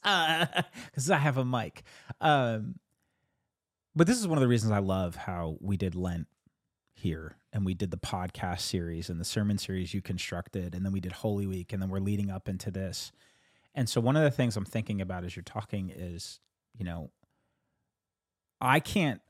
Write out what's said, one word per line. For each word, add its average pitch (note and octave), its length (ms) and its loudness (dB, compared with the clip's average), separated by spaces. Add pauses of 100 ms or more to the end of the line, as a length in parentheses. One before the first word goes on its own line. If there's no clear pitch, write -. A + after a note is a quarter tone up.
Uh, E3 420 4 (260)
<laughs> - 220 -18
'cause C3+ 160 -2
I F3+ 80 6
have C#3 200 4
a C3 80 2
mic. B2 380 -2 (360)
Um, B2 560 4 (1200)
but D#3+ 100 8
this A#3+ 140 4
is G#3 80 0
one D#3+ 100 4
of C#3 40 6
the C3 80 6
reasons A2+ 240 4
I G2+ 60 4
love F#2+ 360 0
how E2+ 460 -6
we G2 160 0
did F2+ 180 -2
Lent F2 320 -2 (680)
here D#2+ 440 -4 (160)
and G#2 120 0
we F#2 80 2
did F2+ 160 -2
the E2+ 80 -4
podcast F2+ 640 -4
series E2+ 480 -4
and E2+ 100 -4
the G2+ 60 -4
sermon G#2 320 2
series F#2 360 -4
you G2 80 -2
constructed, F2+ 720 -6
and F#2 100 -2
then G2 60 0
we C3+ 80 0
did F2+ 140 -4
Holy G2+ 340 -2
Week, F#2 260 -6
and G2 80 -2
then F#2+ 80 -2
we're F#2+ 100 -2
leading G2+ 300 0
up F#2+ 200 -6
into F#2 200 -4
this. F#2 420 -6 (640)
And B2+ 160 0
so B2 120 2
one B2+ 160 4
of D#3+ 60 6
the C#3+ 80 6
things A#2+ 260 2
I'm G2 80 -2
thinking G#2 360 -2
about F2+ 220 -4
as F2+ 120 -8
you're F2 80 -12
talking G2 460 -6
is, F2 500 -10 (380)
you G2 80 -6
know, E2+ 240 -8 (1500)
I C3 200 6
can't, D3+ 500 0